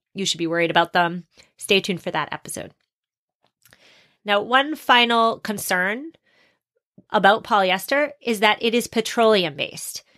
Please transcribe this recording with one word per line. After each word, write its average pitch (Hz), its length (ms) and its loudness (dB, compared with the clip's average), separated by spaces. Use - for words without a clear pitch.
you 196 120 -6
should - 120 -4
be 165 100 -4
worried 170 240 0
about 170 220 2
them, 175 320 0
stay 196 240 0
tuned 185 200 -6
for 180 100 -8
that 151 200 -6
episode. - 400 -14
Now, 208 180 2
one 277 340 2
final 233 640 2
concern 208 760 -4
about 202 320 4
polyester 214 680 0
is 226 200 -4
that 214 200 2
it 226 120 0
is 240 140 0
petroleum-based, 208 1160 -2